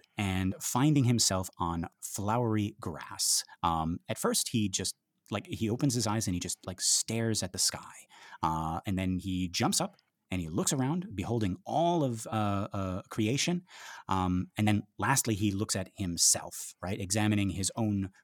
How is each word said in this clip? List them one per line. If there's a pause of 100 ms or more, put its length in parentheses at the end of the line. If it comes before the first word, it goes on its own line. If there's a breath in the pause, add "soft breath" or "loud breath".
(160)
and
finding
himself (100)
on (140)
flowery
grass. (180 loud breath)
Um, (100)
at
first,
he
just, (360)
like,
he
opens
his
eyes
and
he
just,
like,
stares
at
the
sky. (600 loud breath)
Uh,
and
then
he
jumps
up (340)
and
he
looks
around,
beholding
all
of,
uh,
uh,
creation. (460 loud breath)
Um,
and
then (160)
lastly,
he
looks
at
himself,
right,
examining
his
own (140 soft breath)